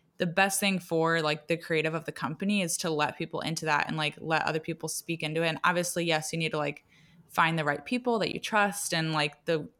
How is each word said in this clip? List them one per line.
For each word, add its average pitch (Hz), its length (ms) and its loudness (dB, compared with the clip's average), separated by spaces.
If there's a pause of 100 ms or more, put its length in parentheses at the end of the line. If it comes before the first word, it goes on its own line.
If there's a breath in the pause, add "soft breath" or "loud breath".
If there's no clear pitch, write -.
(180 loud breath)
the 180 80 0
best 196 340 2
thing 196 180 2
for, 165 440 2
like, 151 260 -2
the 165 80 2
creative 160 380 0
of 160 100 -4
the 151 80 -6
company 190 500 -2
is 165 160 -2
to 175 120 -2
let 147 280 0
people 160 220 -6
into 160 260 -4
that 151 220 2
and, 160 80 -4
like, 151 220 -2
let 156 240 0
other 156 180 0
people 160 280 -6
speak - 340 -6
into 156 200 -2
it. 165 60 2
And 160 160 -2
obviously, 175 400 2
yes, 156 280 0
you 165 60 -2
need 160 140 0
to, 160 60 -2
like, 147 260 -4 (460 soft breath)
find 165 280 4
the 156 60 0
right 143 200 0
people 247 340 0
that 185 140 0
you - 80 -6
trust 202 540 0
and, 160 180 2
like, 151 340 -2
the, 160 220 0 (120)